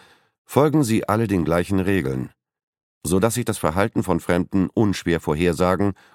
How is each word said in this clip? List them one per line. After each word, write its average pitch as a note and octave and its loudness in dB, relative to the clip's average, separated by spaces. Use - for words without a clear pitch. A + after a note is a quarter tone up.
folgen D3 2
sie A2 0
alle A2 0
den F#2+ 0
gleichen F2 0
Regeln, C2+ -2
so E2+ 0
dass A2 2
sich A#2+ -4
das G#2+ -4
Verhalten G2 0
von E2+ 0
Fremden F2+ 0
unschwer F2+ 0
vorhersagen F2 0